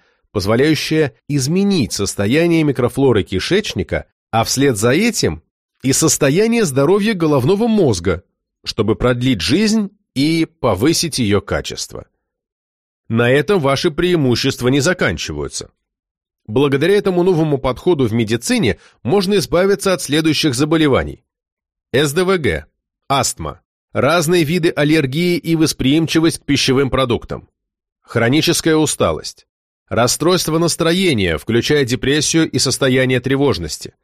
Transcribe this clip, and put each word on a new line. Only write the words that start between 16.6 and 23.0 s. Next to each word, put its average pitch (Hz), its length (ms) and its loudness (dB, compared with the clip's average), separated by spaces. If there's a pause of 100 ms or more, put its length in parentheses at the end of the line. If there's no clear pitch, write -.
этому 190 280 0
новому 160 340 2
подходу 131 500 0
в 101 60 -4
медицине 117 680 0 (240)
можно 190 320 0
избавиться 190 580 0
от 175 80 -4
следующих 151 540 0
заболеваний. 135 680 0 (680)
С 139 220 0
Д 185 100 0
В 185 140 2
Г, 95 280 -2 (420)